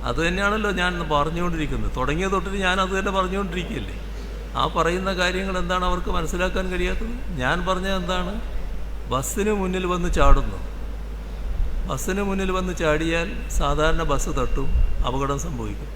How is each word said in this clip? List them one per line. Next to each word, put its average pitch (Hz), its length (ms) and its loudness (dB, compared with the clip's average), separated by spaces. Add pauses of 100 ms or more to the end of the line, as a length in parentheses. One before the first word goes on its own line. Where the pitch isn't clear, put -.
അത് 175 180 0
തന്നെയാണല്ലോ 202 440 0 (100)
ഞാൻ 180 120 0 (220)
പറഞ്ഞുകൊണ്ടിരിക്കുന്നത്. 151 840 0
തുടങ്ങിയ 147 360 0
തൊട്ടിട്ട് 190 320 -2
ഞാൻ 185 180 2
അത് 185 140 -2
തന്നെ 196 200 -2
പറഞ്ഞുകൊണ്ടിരിക്കുകയല്ലേ. 180 800 -4 (640)
ആ - 20 2 (140)
പറയുന്ന 180 340 0 (100)
കാര്യങ്ങൾ 185 420 0
എന്താണ് 180 280 0
അവർക്ക് 180 280 0
മനസ്സിലാക്കാൻ 185 540 0
കഴിയാത്തത്? 185 400 0 (300)
ഞാൻ 143 140 2 (120)
പറഞ്ഞത് 190 340 0
എന്താണ്? 180 300 -2 (800)
ബസ്സിന് 196 480 0
മുന്നിൽ 185 320 -2
വന്ന് 180 160 0 (100)
ചാടുന്നു. 139 400 8 (1300)
ബസ്സിന് 185 400 -2
മുന്നിൽ 190 300 0
വന്ന് 185 220 -2
ചാടിയാൽ 165 480 2 (300)
സാധാരണ 156 520 4
ബസ് 143 280 2
തട്ടും, 135 300 2 (380)
അപകടം 135 400 0
സംഭവിക്കും. 110 500 -6